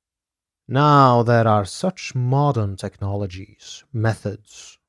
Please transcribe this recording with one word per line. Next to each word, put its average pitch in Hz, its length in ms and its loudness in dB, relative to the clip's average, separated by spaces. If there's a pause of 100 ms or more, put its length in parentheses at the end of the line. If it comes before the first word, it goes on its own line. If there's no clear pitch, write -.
(640)
Now 135 580 4
there 117 220 2
are 107 200 2
such - 500 -8
modern 123 640 -2
technologies, 98 1120 -10
methods, - 840 -6 (120)